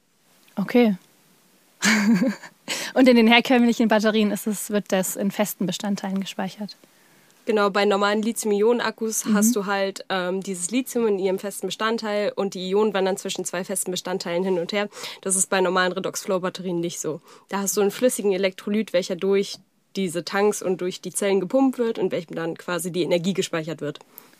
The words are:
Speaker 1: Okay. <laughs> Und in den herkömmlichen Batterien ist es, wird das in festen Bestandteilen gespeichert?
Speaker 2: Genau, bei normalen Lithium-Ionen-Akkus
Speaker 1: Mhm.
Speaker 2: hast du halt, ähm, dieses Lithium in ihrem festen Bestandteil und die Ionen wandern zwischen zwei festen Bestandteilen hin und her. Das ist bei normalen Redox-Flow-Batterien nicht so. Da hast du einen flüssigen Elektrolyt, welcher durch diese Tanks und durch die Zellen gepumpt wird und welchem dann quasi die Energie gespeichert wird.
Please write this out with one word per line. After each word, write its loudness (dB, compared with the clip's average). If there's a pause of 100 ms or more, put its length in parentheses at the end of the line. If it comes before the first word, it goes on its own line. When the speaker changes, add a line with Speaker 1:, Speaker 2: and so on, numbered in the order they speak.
(560)
Speaker 1:
Okay. 4 (840)
<laughs> 2 (1080)
Und 6
in 8
den 8
herkömmlichen 6
Batterien 4
ist -6
es, -4
wird -2
das 0
in -2
festen -2
Bestandteilen -4
gespeichert? -10 (680)
Speaker 2:
Genau, 2
bei 2
normalen 2
Lithium-Ionen-Akkus 0
Speaker 1:
Mhm. 2
Speaker 2:
hast 4
du -2
halt, -4
ähm, -2
dieses -8
Lithium 0
in 0
ihrem 0
festen -8
Bestandteil -2
und -4
die -8
Ionen 2
wandern 0
zwischen -8
zwei -6
festen -4
Bestandteilen -4
hin 0
und -6
her. -2 (340)
Das -2
ist 0
bei 2
normalen 2
Redox-Flow-Batterien -4
nicht -6
so. -6 (300)
Da -4
hast -2
du 2
einen 2
flüssigen 0
Elektrolyt, -2
welcher 0
durch 0 (400)
diese -4
Tanks 0
und -2
durch -6
die -10
Zellen 2
gepumpt 2
wird -2
und -2
welchem -8
dann -6
quasi -6
die 0
Energie 0
gespeichert -4
wird. -8 (400)